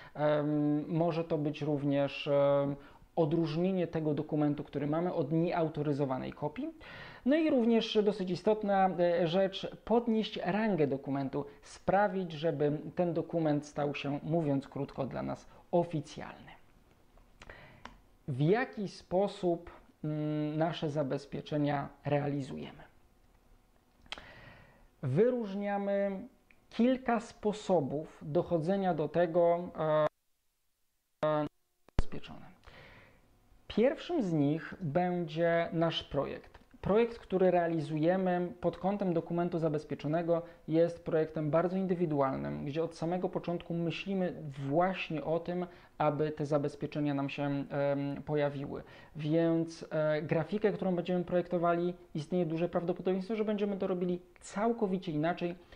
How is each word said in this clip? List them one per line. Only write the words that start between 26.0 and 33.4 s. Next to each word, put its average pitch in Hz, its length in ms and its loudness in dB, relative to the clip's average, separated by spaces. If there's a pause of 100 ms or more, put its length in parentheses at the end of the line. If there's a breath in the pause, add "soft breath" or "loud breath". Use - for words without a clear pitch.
kilka 240 500 2
sposobów 160 1000 -2
dochodzenia 175 720 0
do 151 160 0
tego, 170 600 2 (1500)
e, 302 220 2 (540)
zabezpieczone. - 540 -2 (1200 loud breath)